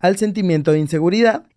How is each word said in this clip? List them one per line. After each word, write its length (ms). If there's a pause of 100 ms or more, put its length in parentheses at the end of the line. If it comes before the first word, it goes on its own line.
al 160
sentimiento 540
de 80
inseguridad 680 (120)